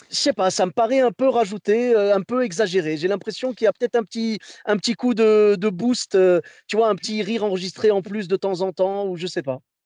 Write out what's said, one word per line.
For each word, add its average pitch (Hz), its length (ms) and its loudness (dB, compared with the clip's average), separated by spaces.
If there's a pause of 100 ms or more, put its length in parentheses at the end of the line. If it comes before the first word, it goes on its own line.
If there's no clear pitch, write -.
Je - 60 -10
sais - 180 0
pas, 190 180 0
ça 196 140 -2
me 180 60 -4
paraît 240 300 0
un 240 100 2
peu 254 180 0
rajouté, 226 680 0
euh, 202 200 4
un 196 60 0
peu 247 220 -2
exagéré. 170 540 -2
J'ai 160 100 -4
l'impression 208 460 -6
qu'il - 120 -4
y - 20 6
a 190 60 2
peut-être - 220 -4
un 233 80 2
petit, 226 360 -4 (260)
un 214 120 0
petit 226 160 -2
coup 247 200 0
de, 208 460 4
de 208 100 0
boost, 220 460 -2
euh, 180 260 6 (260)
tu - 80 -6
vois, 226 140 4
un 202 60 2
petit 214 280 -6
rire 208 200 -4
enregistré 190 480 0
en 196 100 2
plus 196 260 -8
de 190 80 -2
temps 185 260 -2
en 190 100 -4
temps, 196 360 -2
ou 185 100 -4
je 175 100 -8
sais 165 160 -6
pas. 131 160 -6 (260)